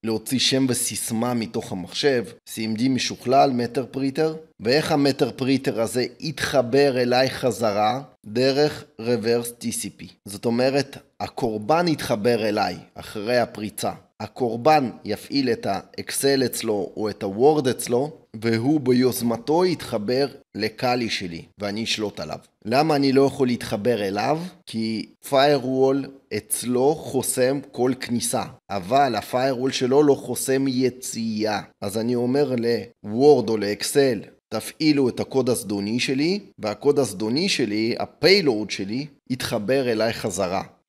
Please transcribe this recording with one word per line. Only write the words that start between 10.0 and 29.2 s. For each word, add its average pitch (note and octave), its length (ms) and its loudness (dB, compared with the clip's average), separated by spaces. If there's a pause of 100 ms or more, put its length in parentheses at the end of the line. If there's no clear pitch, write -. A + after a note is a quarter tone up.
זאת G2+ 200 -14
אומרת, C3 520 0 (240)
הקורבן A2+ 680 0
יתחבר A2+ 600 0
אליי G2 280 0 (180)
אחרי G#2+ 440 -4
הפריצה. G#2+ 540 -4 (280)
הקורבן A#2+ 720 0 (140)
יפעיל A#2+ 460 -2
את A2+ 200 -2
האקסל C3 760 0
אצלו A2 520 -2
או G#2 140 -2
את - 120 -8
הוורד B2+ 460 4
אצלו, A#2+ 420 -2 (320)
והוא A#2 380 2
ביוזמתו B2 840 2
יתחבר B2 640 -2 (260)
לקאלי A2+ 560 -2
שלי, E2+ 320 -8 (160)
ואני G#2 260 -6
אשלוט G#2+ 360 -4
עליו. D#2 180 -8 (260)
למה D3 320 4
אני C#3 160 4
לא C#3 140 6
יכול C3 200 2
להתחבר A#2 560 -2
אליו? G#2+ 360 -2 (280)
כי A2 400 -4 (240)
firewall C3+ 760 2 (300)
אצלו B2 580 0
חוסם C3 680 -2 (120)
כל B2+ 280 0
כניסה, A#2+ 440 -2 (260)
אבל A2+ 440 2
ה-firewall B2+ 580 -2